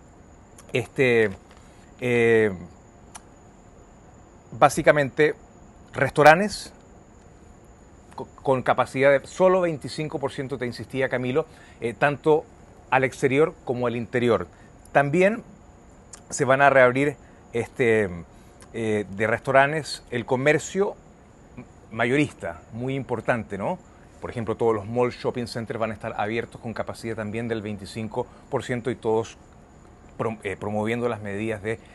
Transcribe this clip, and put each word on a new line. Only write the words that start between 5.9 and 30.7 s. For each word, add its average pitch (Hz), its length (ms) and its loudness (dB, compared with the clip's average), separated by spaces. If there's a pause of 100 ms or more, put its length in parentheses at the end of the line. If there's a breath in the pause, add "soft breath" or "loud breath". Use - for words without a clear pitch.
restaurantes 151 800 6 (1400)
co-, 131 140 -14 (140)
con 131 200 0
capacidad 131 480 2
de 135 160 2
solo 185 340 2
veinticinco 151 580 -4
por 131 140 -6
ciento, 135 260 -8
te 123 80 -6
insistía 123 420 -4
Camilo, 127 380 -2 (340 loud breath)
eh, 113 140 -4
tanto 151 500 0 (460)
al 131 140 4
exterior 143 500 0 (100)
como 123 220 -4
al 117 100 -4
interior. 117 500 0 (460 loud breath)
También 180 500 2 (880)
se - 140 -4
van 135 180 4
a 139 80 8
reabrir, 135 460 4 (360 loud breath)
este, 110 560 0 (640 loud breath)
eh, 107 320 -2 (120)
de 107 100 -2
restaurantes 135 840 0
el 120 140 -4
comercio 151 720 0 (920)
mayorista, 117 680 -2 (120)
muy 123 220 -6
importante, 117 640 -4
¿no? 143 200 -6 (420 loud breath)
Por - 100 -10
ejemplo, 113 260 -6
todos 113 180 2
los 101 120 -6
mall 120 240 0
shopping 120 360 -6
center 113 320 -8
van 110 120 -2
a 107 40 -8
estar 107 220 -10
abiertos 110 440 -6
con 113 140 -10
capacidad 110 420 -8
también 110 320 -6
del 113 140 -4
veinticinco 107 640 -8 (240 loud breath)
por 110 120 -4
ciento 123 280 -6
y 113 40 -4
todos 110 440 -2 (800)
prom-, 110 260 -4
eh, 95 120 -6
promoviendo 107 520 -4